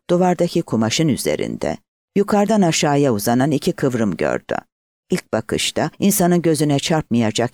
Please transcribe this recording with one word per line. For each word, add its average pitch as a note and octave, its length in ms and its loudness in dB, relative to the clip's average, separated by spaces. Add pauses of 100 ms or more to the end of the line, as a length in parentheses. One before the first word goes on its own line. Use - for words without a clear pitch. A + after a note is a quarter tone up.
duvardaki F3 520 2
kumaşın A2+ 460 0
üzerinde D2 720 -2 (380)
yukarıdan G3+ 460 2
aşağıya C#3+ 520 2
uzanan B2 380 0
iki C#3+ 200 -2
kıvrım A2+ 460 -2
gördü. - 380 -4 (540)
İlk - 240 -4
bakışta - 640 -2
insanın F3 420 2
gözüne D3 380 2
çarpmayacak A#2 760 0